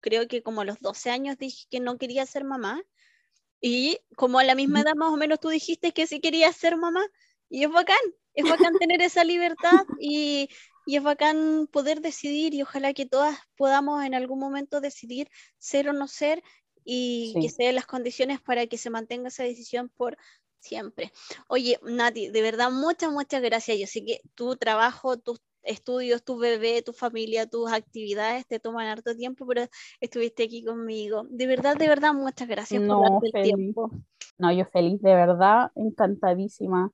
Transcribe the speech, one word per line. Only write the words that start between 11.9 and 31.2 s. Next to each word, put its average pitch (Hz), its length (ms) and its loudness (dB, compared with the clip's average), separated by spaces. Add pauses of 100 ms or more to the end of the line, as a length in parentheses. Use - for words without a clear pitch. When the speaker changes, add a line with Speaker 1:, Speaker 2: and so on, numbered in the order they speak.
Speaker 1:
decidir 302 540 -4
y 277 80 -4
ojalá 277 320 -4
que 277 120 -6
todas 285 320 0 (180)
podamos 277 480 2
en 262 100 -4
algún 254 260 -4
momento 277 400 -6
decidir 277 480 -10 (300)
ser 277 300 -2
o 285 40 -2
no 285 160 -4
ser 311 340 -2 (420)
y 240 560 -4
que 156 80 0
Speaker 2:
Sí. - 20 -4
Speaker 1:
se - 140 -2
den 247 120 2
las 254 100 -4
condiciones 254 540 -4
para 240 260 -2
que 233 120 -10
se 233 120 -10
mantenga 240 380 -8
esa 254 160 -8
decisión 240 460 -8
por 247 280 -6 (420)
siempre. 220 520 -12 (360)
Oye, 247 340 2
Nati, 233 480 -2
de 220 120 0
verdad, 226 280 0
muchas, 311 420 -2
muchas 285 300 -4
gracias. 226 360 -2
Yo 196 80 -4
sé 202 180 -10
que 226 160 -6 (140)
tu 247 220 -6
trabajo, 240 600 0
tus 240 220 -10 (220)
estudios, 247 640 -4
tu 247 140 -8
bebé, 233 440 0
tu 240 100 -12
familia, 226 560 -4
tus 233 240 -4
actividades 220 720 -4
te 226 140 -8
toman 226 280 -8
harto 226 280 -6
tiempo, 254 300 -10
pero 240 200 -2 (340)
estuviste 233 440 -4
aquí 226 200 -10
conmigo. 220 680 -6